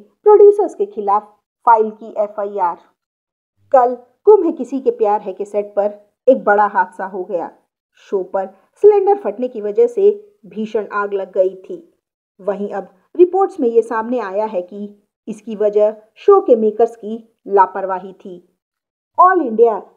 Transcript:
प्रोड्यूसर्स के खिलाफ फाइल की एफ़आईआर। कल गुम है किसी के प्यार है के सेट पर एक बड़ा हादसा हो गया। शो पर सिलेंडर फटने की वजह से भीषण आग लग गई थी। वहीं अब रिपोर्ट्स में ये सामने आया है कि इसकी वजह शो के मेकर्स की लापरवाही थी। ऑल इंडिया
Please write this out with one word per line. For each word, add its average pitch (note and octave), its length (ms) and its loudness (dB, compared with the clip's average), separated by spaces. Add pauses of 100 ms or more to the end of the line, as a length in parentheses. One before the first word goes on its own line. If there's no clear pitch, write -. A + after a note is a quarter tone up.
(220)
प्रोड्यूसर्स G4+ 520 6
के G3+ 120 -4
खिलाफ G3+ 360 -2 (440)
फाइल A3 240 4
की G#3+ 280 -18
एफ़आईआर। G3+ 580 -6 (960)
कल B3+ 240 2 (300)
गुम G4+ 180 6
है E4 80 -2
किसी B3+ 280 -8
के A#3+ 100 -2
प्यार G#3+ 300 -2
है F#3+ 120 -12
के F#3+ 120 -8
सेट G3+ 320 -6
पर G#3 160 -2 (340)
एक B3+ 180 4
बड़ा G#3 220 2
हादसा G3 400 -4
हो F3+ 180 -10
गया। F3 260 -8 (580)
शो G3 160 -4
पर F#3+ 220 -6 (360)
सिलेंडर G4+ 340 4
फटने B3 320 -8
की A#3+ 120 -12
वजह G#3 260 0
से G#3 240 0 (360)
भीषण G#3+ 460 -8
आग G3+ 220 -6
लग F#3+ 180 -8
गई F#3+ 240 0
थी। - 260 -16 (580)
वहीं G3 300 -6
अब G3 180 -10 (280)
रिपोर्ट्स F#4 440 0
में B3 80 0
ये A#3 140 0
सामने A#3 380 -6
आया G3+ 240 -6
है G3+ 180 -6
कि G3+ 260 -14 (400)
इसकी A3 280 -12
वजह G#3 400 0 (200)
शो G3 240 4
के C4+ 160 2
मेकर्स A3 400 -2
की G#3+ 200 -12 (320)
लापरवाही F#3+ 680 -2
थी। F3+ 300 -20 (760)
ऑल F4+ 240 4
इंडिया A3+ 360 2 (180)